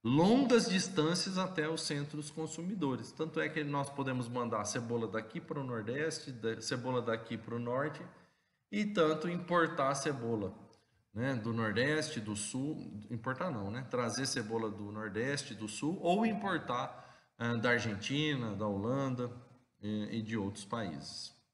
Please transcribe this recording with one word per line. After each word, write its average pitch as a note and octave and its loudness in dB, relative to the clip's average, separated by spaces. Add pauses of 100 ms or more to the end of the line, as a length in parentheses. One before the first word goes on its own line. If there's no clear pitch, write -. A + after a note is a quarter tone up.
longas A3 8
distâncias F3+ 2
até E3 0
os D#3+ -2
centros D3 -4
consumidores. D#3 -4
Tanto D#3 -2
é D3+ 0
que D3+ -2
nós C#3+ 0
podemos B2+ -2
mandar A#2 -2
cebola A#2 -2
daqui A2 -4
para D3+ -6
o C3+ -4
Nordeste, B2+ -4
da-, A2+ -2
cebola B2+ 0
daqui A2+ -2
para A2+ -6
o A#2+ -2
Norte, C3 -2 (680)
e G#3 0
tanto D#3+ 4
importar E3 2
cebola, A#2 0 (600)
né, B2+ 0
do A2+ -2
Nordeste, A#2+ 2
do G#2 -4
Sul, C3+ -4 (340)
importar C3 -4
não, G2+ -4
né, B2+ -6
trazer B2 0
cebola A2+ -2
do G2+ -8
Nordeste, A2 -4
do G#2+ -6
Sul, E3+ -2
ou F#3+ 4
importar, F3 -2 (320)
ah, A#2 2
da A#2+ 4
Argentina, A#2 2
da G#2 -2
Holanda, B2 0 (500)
eh, G#2+ -2
e A2 0
de A2 -4
outros G2 -2
países. F2 -6 (200)